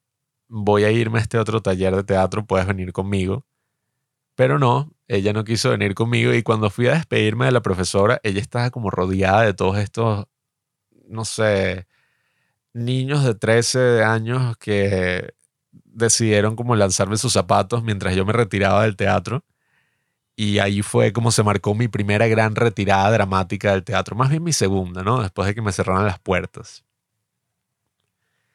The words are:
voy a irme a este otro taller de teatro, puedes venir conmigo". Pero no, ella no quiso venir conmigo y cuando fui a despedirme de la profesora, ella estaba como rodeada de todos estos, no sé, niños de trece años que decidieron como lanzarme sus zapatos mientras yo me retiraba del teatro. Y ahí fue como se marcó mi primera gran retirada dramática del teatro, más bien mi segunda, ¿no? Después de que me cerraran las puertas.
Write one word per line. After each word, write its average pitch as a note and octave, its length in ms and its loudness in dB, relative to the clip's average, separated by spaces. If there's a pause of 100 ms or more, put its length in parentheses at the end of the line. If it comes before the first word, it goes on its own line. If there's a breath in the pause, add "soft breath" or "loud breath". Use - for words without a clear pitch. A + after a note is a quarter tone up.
(500)
voy G#2 360 2
a G#2+ 60 4
irme A2+ 280 0
a A2+ 40 0
este A2+ 160 -2
otro A2 220 -2
taller F#2+ 340 0
de G2 100 0
teatro, F#2+ 400 0
puedes F#2+ 220 0
venir F#2 260 -6
conmigo". G2 520 -4 (880)
Pero C3+ 240 2
no, C3+ 320 0 (160)
ella G#2 260 0
no A2 100 -2
quiso A2 260 -2
venir G#2 260 0
conmigo A#2 380 0
y A#2+ 100 0
cuando A2 260 0
fui A#2+ 180 0
a C3 60 2
despedirme A#2 520 0
de C3 60 2
la B2 100 2
profesora, G2+ 640 0
ella G2 180 -2
estaba B2 300 -4
como A2+ 180 -6
rodeada F#2+ 540 2
de G#2 100 2
todos F#2+ 240 -2
estos, G#2 480 -4 (840)
no A2 180 -10
sé, F#2+ 600 -2 (880)
niños C3 520 -2
de A#2 100 0
trece A#2 680 2
años A2+ 540 -2
que G2 800 -2 (500)
decidieron A2 680 2
como A#2+ 200 -2
lanzarme G2 420 2
sus A#2 160 -2
zapatos G2+ 500 0
mientras F#2+ 320 -2
yo F#2 100 0
me G#2+ 80 0
retiraba G2+ 500 2
del A2 140 0
teatro. G2 480 -2 (920)
Y G#2 240 0
ahí G2+ 220 0
fue A2+ 320 0
como A#2 180 0
se A2 120 2
marcó G#2 320 0
mi A#2+ 120 -2
primera G#2 400 0
gran A2 280 2
retirada G2+ 560 2
dramática G2 600 0
del F#2+ 120 0
teatro, F#2+ 320 -4
más C3 140 0
bien D#3+ 140 -2
mi E3+ 100 -2
segunda, F#2 500 -2
¿no? A#2+ 180 0
Después F#2+ 260 -2
de G2+ 80 -2
que A#2 60 -6
me G#2 100 -2
cerraran F#2 360 0
las F#2 120 -4
puertas. F2+ 680 -6 (1700)